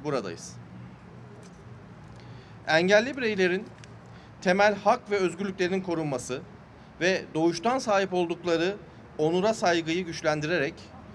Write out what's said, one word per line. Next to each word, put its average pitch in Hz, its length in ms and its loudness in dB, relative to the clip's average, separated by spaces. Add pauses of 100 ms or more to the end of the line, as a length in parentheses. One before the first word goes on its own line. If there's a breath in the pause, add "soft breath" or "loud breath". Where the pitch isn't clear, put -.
buradayız. 120 520 -4 (2000 loud breath)
Engelli 208 500 6
bireylerin 202 500 2 (760 loud breath)
temel 202 340 6
hak 208 360 2
ve 202 60 2
özgürlüklerinin 185 640 0
korunması 156 600 -4 (600 loud breath)
ve 180 200 2 (120)
doğuştan 170 460 2
sahip 196 340 2
oldukları 175 640 0 (420 loud breath)
onura 180 360 2
saygıyı 175 520 2
güçlendirerek 156 680 0 (420 loud breath)